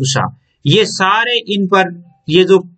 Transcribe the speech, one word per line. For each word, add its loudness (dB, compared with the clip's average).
उषा, -2
ये 4
सारे, -2
इन -2
पर, 0
ये 2
जो 4